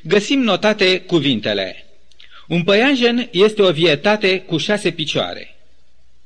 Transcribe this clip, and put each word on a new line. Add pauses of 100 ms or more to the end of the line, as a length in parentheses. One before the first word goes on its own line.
găsim
notate
cuvintele: (600)
„Un
păianjen
este
o
vietate
cu
șase
picioare.” (720)